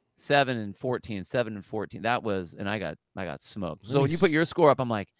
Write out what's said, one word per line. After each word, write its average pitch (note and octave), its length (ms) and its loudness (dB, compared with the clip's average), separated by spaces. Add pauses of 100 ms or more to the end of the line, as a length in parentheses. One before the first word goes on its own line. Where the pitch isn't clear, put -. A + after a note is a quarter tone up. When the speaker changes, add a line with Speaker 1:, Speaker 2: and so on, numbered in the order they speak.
(160)
Speaker 1:
seven C#3 420 2
and G#2 200 -6
fourteen, G#2+ 480 -6
seven A2+ 300 -2
and G2 100 -12
fourteen. G2 380 -8
That A#2 200 0
was, F#2+ 340 -4
and G2 120 -6
I G#2+ 100 -2
got, D#2 180 -6 (200)
I F#2+ 80 -6
got C#2+ 160 -8
smoked. F2 420 -8
Speaker 2:
Let G#2+ 80 -12
Speaker 1:
So C#3 60 0
Speaker 2:
me C#3 60 4
Speaker 1:
when C#3+ 80 2
you E3 60 0
put F#3 100 4
Speaker 2:
s- D#3+ 40 4
Speaker 1:
your D#3+ 140 2
score D#3+ 260 6
up, B2+ 80 2
I'm B2+ 100 -2
like, G#2 200 -2 (100)